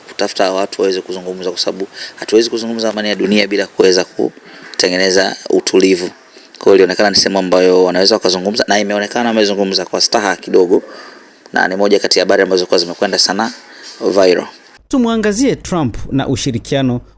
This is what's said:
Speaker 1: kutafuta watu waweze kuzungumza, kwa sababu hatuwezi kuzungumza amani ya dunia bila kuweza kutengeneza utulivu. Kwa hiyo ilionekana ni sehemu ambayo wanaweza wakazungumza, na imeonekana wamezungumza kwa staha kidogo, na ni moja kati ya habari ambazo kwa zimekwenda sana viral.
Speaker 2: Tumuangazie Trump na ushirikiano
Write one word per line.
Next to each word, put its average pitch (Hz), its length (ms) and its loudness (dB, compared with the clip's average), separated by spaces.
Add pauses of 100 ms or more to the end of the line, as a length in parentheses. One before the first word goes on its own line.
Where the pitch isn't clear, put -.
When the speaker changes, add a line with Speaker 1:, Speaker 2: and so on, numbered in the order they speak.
Speaker 1:
kutafuta 98 440 -2
watu 98 300 -4
waweze 95 200 0
kuzungumza, 92 500 -8
kwa 87 80 -10
sababu 95 280 -6 (280)
hatuwezi 117 340 2
kuzungumza 113 400 -4
amani 107 200 -4
ya 104 60 -2
dunia 98 320 0
bila 101 200 -2
kuweza 92 380 2
kutengeneza 95 1300 -2 (140)
utulivu. 92 600 2 (480)
Kwa - 80 -12
hiyo 98 100 6
ilionekana 95 340 4
ni 95 60 -2
sehemu 95 240 0
ambayo 92 440 4
wanaweza 92 320 2
wakazungumza, 95 520 -2
na 101 120 0
imeonekana 104 500 -2
wamezungumza 98 560 0
kwa 101 160 -4
staha 101 340 0
kidogo, 95 480 2 (680)
na 90 140 0
ni 92 80 -4
moja 101 240 2
kati - 200 0
ya 90 60 2
habari 98 180 4
ambazo 92 220 2
kwa 95 120 0
zimekwenda 90 420 -2
sana 107 320 0 (500)
viral. 92 460 2 (400)
Speaker 2:
Tumuangazie 226 680 0
Trump 151 420 -4 (140)
na 135 160 0
ushirikiano 123 760 -2 (160)